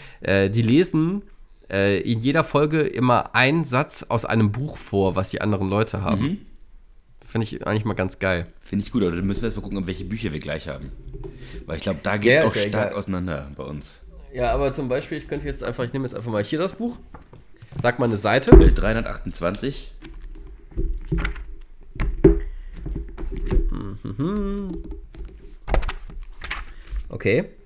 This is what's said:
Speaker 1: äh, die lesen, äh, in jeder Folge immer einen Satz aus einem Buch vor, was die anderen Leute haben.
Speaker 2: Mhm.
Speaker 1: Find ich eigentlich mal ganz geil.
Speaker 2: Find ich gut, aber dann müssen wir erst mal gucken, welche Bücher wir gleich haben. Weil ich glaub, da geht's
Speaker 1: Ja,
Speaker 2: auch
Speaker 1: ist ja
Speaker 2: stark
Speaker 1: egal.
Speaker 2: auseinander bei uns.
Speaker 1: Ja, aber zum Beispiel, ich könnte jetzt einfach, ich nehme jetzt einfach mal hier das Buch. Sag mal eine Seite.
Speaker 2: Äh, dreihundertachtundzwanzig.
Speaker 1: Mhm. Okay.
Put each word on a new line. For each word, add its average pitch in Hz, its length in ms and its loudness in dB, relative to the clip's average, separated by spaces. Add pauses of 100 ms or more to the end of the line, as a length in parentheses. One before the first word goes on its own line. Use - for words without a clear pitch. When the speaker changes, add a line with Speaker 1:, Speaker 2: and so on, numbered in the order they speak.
(200)
Speaker 1:
äh, 98 280 4
die 110 140 2
lesen, 160 600 4 (480)
äh, 98 300 4
in 113 200 0
jeder 147 240 4
Folge 151 360 2
immer 123 540 2
einen 143 300 6
Satz 131 440 0
aus 117 160 0
einem 107 260 4
Buch 127 280 -4
vor, 95 360 2
was 92 160 0
die - 120 -4
anderen 98 260 0
Leute 101 320 0
haben. 95 220 2
Speaker 2:
Mhm. 160 160 0 (880)
Speaker 1:
Find 113 180 -2
ich - 220 -8
eigentlich 107 180 2
mal 104 100 -2
ganz 95 240 -2
geil. 90 280 0 (140)
Speaker 2:
Find 101 220 -4
ich - 80 -10
gut, 113 120 2
aber 85 140 2
dann 92 100 0
müssen 98 160 0
wir 120 60 -2
erst 107 80 -4
mal 98 60 -6
gucken, 95 240 -6
welche 87 180 -6
Bücher 104 280 -4
wir 73 80 -6
gleich 73 280 -6
haben. 69 220 -10 (760)
Weil 80 100 -6
ich 80 60 -8
glaub, 92 200 -2
da 101 140 0
geht's 120 240 6
Speaker 1:
Ja, 151 60 4
Speaker 2:
auch 107 80 2
Speaker 1:
ist 107 100 0
ja 101 40 0
Speaker 2:
stark 104 200 0
Speaker 1:
egal. - 100 -4
Speaker 2:
auseinander 90 580 -4
bei 67 80 -8
uns. 71 360 -10 (340)
Speaker 1:
Ja, 120 180 0
aber 139 220 2
zum 135 140 -4
Beispiel, 143 300 -2
ich - 100 -12
könnte 147 180 -6
jetzt 135 160 -6
einfach, 123 220 -4
ich 120 80 -4
nehme 135 140 -2
jetzt 117 80 -8
einfach 117 160 -6
mal 104 120 2
hier 151 160 -2
das 185 160 0
Buch. 240 240 -6 (840)
Sag 120 160 2
mal 127 80 4
eine 113 100 2
Seite. 110 360 2
Speaker 2:
Äh, - 200 12
dreihundertachtundzwanzig. 107 1200 -2 (4000)
Speaker 1:
Mhm. 185 800 -4 (2250)
Okay. 117 360 4 (220)